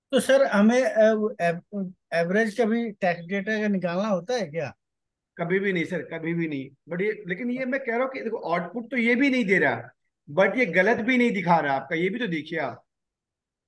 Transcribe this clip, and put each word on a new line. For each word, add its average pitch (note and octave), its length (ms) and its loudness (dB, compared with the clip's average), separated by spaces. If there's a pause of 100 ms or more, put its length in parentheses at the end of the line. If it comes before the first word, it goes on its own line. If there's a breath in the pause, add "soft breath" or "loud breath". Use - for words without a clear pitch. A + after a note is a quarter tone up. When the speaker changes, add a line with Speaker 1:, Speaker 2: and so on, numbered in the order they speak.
(120)
Speaker 1:
तो C4 80 4
सर C4+ 280 4
हमें, G#3+ 340 6
अ, A3 600 4
एव-, F3+ 520 -4 (200)
average G3 440 0
का A#3+ 80 2
भी A3+ 260 -2
text F3 380 -2
data G3+ 320 -4
का G#3+ 60 0
निकालना F#3 400 0
होता F#3+ 260 -2
है G#3 140 -2
क्या? C#3+ 260 -6 (640)
Speaker 2:
कभी F3 220 0
भी G3 140 0
नहीं E3 120 0
सर, C#3 240 -4
कभी E3 240 -6
भी E3+ 140 -2
नहीं। C3+ 220 -6 (220)
But F3 100 -4
ये, G#3 100 0 (160)
लेकिन A#3 240 -6
ये C4 140 -4
मैं C4+ 140 -2
कह A#3 120 -6
रहा A#3+ 120 0
हूँ C4 100 -4
कि A#3+ 80 -8
देखो A3 160 -6 (120)
output F3+ 420 -4
तो C4 60 -4
ये A#3 180 2
भी C#4 140 2
नहीं B3 160 2
दे F#3+ 140 4
रहा, C3 300 0 (380)
but F#3 300 2
ये B3+ 140 2
गलत G#3+ 340 2
भी B3 120 2
नहीं A#3+ 140 4
दिखा F3 280 2
रहा C#3+ 160 0
आपका, D3 200 -4
ये F3 140 0
भी A#3 100 -6
तो A#3+ 80 -2
देखिए D#3+ 320 -6
आप। B2 240 -8 (840)